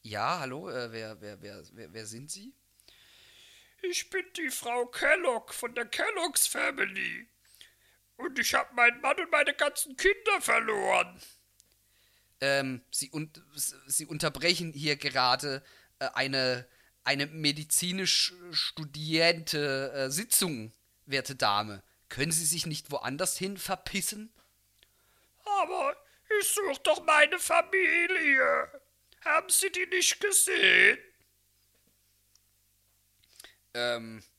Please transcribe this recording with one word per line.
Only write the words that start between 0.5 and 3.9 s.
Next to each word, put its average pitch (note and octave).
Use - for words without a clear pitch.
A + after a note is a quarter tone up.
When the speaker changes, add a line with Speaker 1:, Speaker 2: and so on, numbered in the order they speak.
Speaker 1:
äh, A#2+
wer, A2
wer, G#2
wer, G2+
wer, F#2
wer G#2+
sind A#2
Sie? G#3+
Speaker 2:
Ich F4